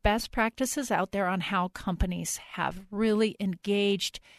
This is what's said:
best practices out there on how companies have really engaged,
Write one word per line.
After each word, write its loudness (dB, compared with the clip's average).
best 2
practices -2
out 0
there 0
on 0
how 0
companies -2
have -2
really 2
engaged, 0